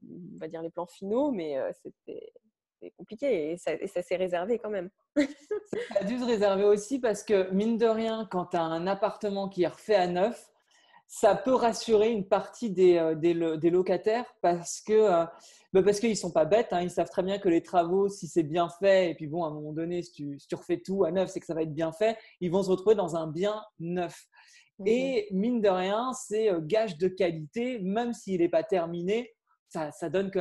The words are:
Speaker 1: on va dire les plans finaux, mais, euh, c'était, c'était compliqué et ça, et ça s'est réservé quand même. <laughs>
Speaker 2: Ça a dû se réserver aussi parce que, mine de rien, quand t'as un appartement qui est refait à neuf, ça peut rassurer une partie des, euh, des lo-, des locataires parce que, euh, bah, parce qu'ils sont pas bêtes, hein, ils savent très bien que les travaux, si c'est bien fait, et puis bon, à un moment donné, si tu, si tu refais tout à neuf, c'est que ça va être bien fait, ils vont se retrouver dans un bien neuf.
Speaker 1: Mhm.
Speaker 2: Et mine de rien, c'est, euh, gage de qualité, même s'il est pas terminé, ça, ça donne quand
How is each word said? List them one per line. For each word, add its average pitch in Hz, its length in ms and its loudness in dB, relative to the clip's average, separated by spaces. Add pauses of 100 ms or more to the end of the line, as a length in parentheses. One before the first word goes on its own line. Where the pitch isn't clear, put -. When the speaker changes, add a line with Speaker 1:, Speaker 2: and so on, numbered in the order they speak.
Speaker 1:
on 175 320 -16
va 160 80 -10
dire 165 140 -10
les 165 80 -8
plans 170 160 -8
finaux, 233 460 -2
mais, 160 260 -4
euh, 104 140 -4 (100)
c'était, - 520 -16 (400)
c'était - 240 -20
compliqué 190 560 -4
et 175 40 -6
ça, 165 160 -6
et 160 140 -6
ça 180 140 -6
s'est 180 160 -6
réservé 185 420 -2
quand 214 100 -10
même. 196 200 -6 (260)
<laughs> - 0 - (800)
Speaker 2:
Ça 202 60 0
a 190 40 0
dû 233 160 -4
se 247 60 -4
réserver 202 380 2
aussi 208 360 2
parce 220 240 -2
que, 190 280 2
mine 214 260 2
de 233 80 2
rien, 220 460 0
quand 180 140 -2
t'as 175 160 -2
un 165 260 -2
appartement 196 640 -2
qui 180 140 -2
est 160 40 4
refait - 280 0
à 180 120 4
neuf, 185 420 -2 (580)
ça 202 280 4
peut 262 200 0
rassurer 226 560 2
une 202 160 -4
partie - 420 -2
des, 180 280 6
euh, 160 180 2
des 170 180 2
lo-, 165 240 0
des 165 140 2
locataires 190 540 0 (160)
parce 170 400 0
que, 214 120 -2
euh, 196 320 6 (480)
bah, 190 100 8
parce 202 160 4
qu'ils 226 160 2
sont 175 160 -4
pas 156 140 4
bêtes, 214 260 4
hein, 175 100 0
ils 175 100 -4
savent 170 180 -2
très 185 140 -2
bien 196 160 -2
que 202 100 0
les 170 140 4
travaux, 190 460 2
si 185 180 -10
c'est 165 160 0
bien 165 260 0 (100)
fait, 190 320 4
et - 40 -8
puis 156 120 -10
bon, 165 160 -6
à 156 40 -4
un 151 40 -6
moment 151 220 -10
donné, 170 300 -4
si - 100 -18
tu, 143 260 -10
si - 80 -20
tu 175 80 -6
refais 170 240 -4
tout 190 240 -2
à 165 80 2
neuf, 185 180 0
c'est - 100 -10
que - 80 -10
ça 160 80 -6
va 160 80 -2
être 160 100 -6
bien 160 180 -2
fait, 220 260 0 (240)
ils 175 100 -2
vont 196 120 2
se 180 60 -2
retrouver 185 260 4
dans 175 200 -2
un 160 120 -4
bien 202 320 -4 (200)
neuf. 170 460 -6 (520)
Speaker 1:
Mhm. 196 100 -4
Speaker 2:
Et 247 440 0
mine 220 300 0
de 202 80 4
rien, 202 440 0
c'est, 220 380 -2
euh, 170 100 0
gage 196 360 -2
de 185 100 0
qualité, 185 720 -4
même 220 340 -2
s'il 190 280 -4
est 170 80 4
pas 165 140 2
terminé, 175 720 -2 (340)
ça, 156 240 -8
ça 165 180 -8
donne 190 220 -2
quand 190 100 -2